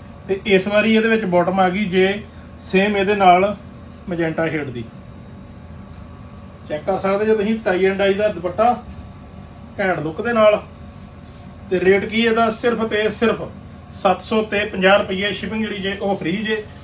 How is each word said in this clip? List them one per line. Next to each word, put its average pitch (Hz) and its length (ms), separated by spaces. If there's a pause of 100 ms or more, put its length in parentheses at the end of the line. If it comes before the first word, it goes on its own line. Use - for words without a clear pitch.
(280)
ਤੇ 196 180
ਇਸ 190 220
ਵਾਰੀ 214 280
ਇਹਦੇ 220 120
ਵਿੱਚ 220 180
ਬਾਟਮ 180 340
ਆ 185 80
ਗਈ 196 180
ਜੇ 190 360 (380)
ਸੇਮ 202 360
ਇਹਦੇ 196 180
ਨਾਲ 196 420 (520)
ਮੈਜੈਂਟਾ 165 400
ਸ਼ੇਡ 143 220
ਦੀ। 117 140 (1800)
ਚੈੱਕ 151 160
ਕਰ 190 140
ਸਕਦੇ 202 260
ਜੇ 220 100
ਤੁਸੀਂ 214 240
tie 185 240
and 190 180
dye 196 160
ਦਾ 208 120
ਦੁਪੱਟਾ 202 480 (1040)
ਘੈਂਟ 185 220
ਲੁੱਕ 160 220
ਦੇ 240 100
ਨਾਲ। 214 280 (1080)
ਤੇ 180 100
ਰੇਟ 196 240
ਕੀ 220 160
ਇਹਦਾ? 226 300
ਸਿਰਫ 226 380
ਤੇ 214 220
ਸਿਰਫ 196 320 (520)
ਸੱਤ - 280
ਸੌ 220 220
ਤੇ 208 200
ਪੰਜਾਹ 196 340
ਰੁਪਈਏ, 196 340
ਸ਼ਿਪਿੰਗ 208 300
ਜਿਹੜੀ 202 160
ਜੇ 190 180
ਉਹ 196 200
ਫ੍ਰੀ 170 220
ਜੇ 220 240 (220)